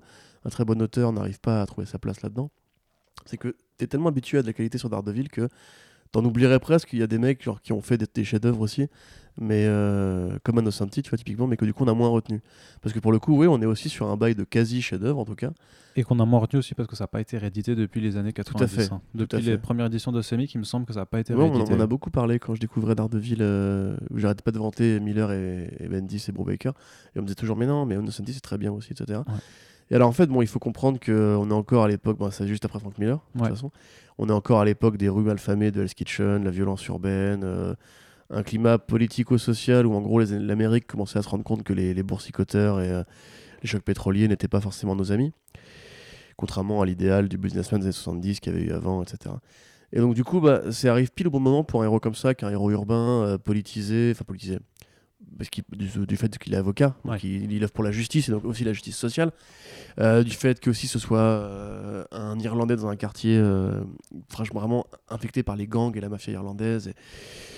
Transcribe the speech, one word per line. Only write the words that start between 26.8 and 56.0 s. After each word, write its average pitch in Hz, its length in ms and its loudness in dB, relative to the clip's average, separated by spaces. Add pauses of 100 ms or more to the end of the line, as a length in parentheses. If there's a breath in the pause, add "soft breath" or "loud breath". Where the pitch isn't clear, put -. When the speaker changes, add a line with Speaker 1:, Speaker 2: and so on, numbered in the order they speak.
Speaker 1:
et - 40 -6
on 104 40 -4
me 98 40 -6
disait 98 80 -6
toujours, « 110 240 -4
Mais 120 80 0
non, 143 180 0
mais 107 120 -2
Innocenti, 107 360 -6
c'est 135 80 -12
très - 180 -8
bien 104 140 -4
aussi, 107 200 -10
et - 40 -10
cetera. » 107 320 -6
Speaker 2:
Ouais. 107 60 -6 (560 loud breath)
Speaker 1:
Et - 40 4
alors, 123 140 8
en 120 40 4
fait, 175 140 4
bon, 127 160 2
il 113 60 4
faut 123 100 -6
comprendre 131 420 0
qu'on 107 500 2
est 104 40 2
encore 107 300 4
à 107 40 4
l'époque, 104 300 0
bon, 101 120 -2
c'est 98 160 -4
juste 104 180 -2
après 104 140 -8
Frank 104 200 -12
Miller, 113 180 0 (180)
de 123 60 -4
Speaker 2:
Ouais. 113 80 2
Speaker 1:
toute 104 80 -2
façon, 135 140 -10 (480 loud breath)
on 107 100 0
est 107 40 2
encore 107 280 4
à 104 60 6
l'époque 104 320 2
des 98 100 2
rues 101 140 2
malfamées 104 480 2
de 101 100 -2
Hell's 95 140 -4
Kitchen, 101 500 0
la 95 60 0
violence 95 380 -2
urbaine, 98 540 -2
euh, 92 320 -4 (560 soft breath)
un 107 120 -2
climat 113 360 4
politico-social 117 1080 2
où, 110 80 2
en 101 80 0
gros, 110 180 4
les, 104 180 2
l'Amérique 110 480 2
commençait 104 320 -4
à 104 40 2
se - 80 -8
rendre 104 120 -2
compte 110 200 -2
que 98 100 -2
les, 92 220 0
les 95 80 0
boursicoteurs 101 800 0
et, 90 80 0
euh, 90 120 -2 (600 loud breath)
les 107 60 -8
chocs 104 140 -2
pétroliers 101 460 2
n'étaient 101 180 2
pas 101 140 2
forcément 101 340 -4
nos 95 160 -2
amis, 127 220 2 (1040 loud breath)
contrairement 101 460 -2
à 95 40 4
l'idéal 95 420 4
du 95 100 -4
businessman 95 420 -2
des 95 60 -2
années 95 60 0
soixante-dix 87 480 -6
qu'il 87 120 -6
y 87 40 -2
avait 85 100 -2
eu 80 60 -2
avant, 90 300 -2
et 87 60 -6
cetera. - 320 -12 (520 soft breath)
Et 117 80 0
donc, 120 140 4
du 123 80 2
coup, 175 180 0
bah, 135 300 4
ça 120 220 2
arrive 127 200 2
pile 175 160 -2
au - 20 2
bon 135 100 0
moment 139 240 4
pour 120 160 -2
un 110 40 2
héros 110 140 4
comme 110 160 -2
ça, 131 200 0
qui - 100 -6
est 104 40 -4
un - 20 -2
héros 101 200 0
urbain, 117 540 2
euh, 98 140 0
politisé, 107 760 0
enfin - 100 -8
politisé, 95 340 -8 (800 soft breath)
parce - 140 -12
qu'il, - 220 -8
du, 101 340 -4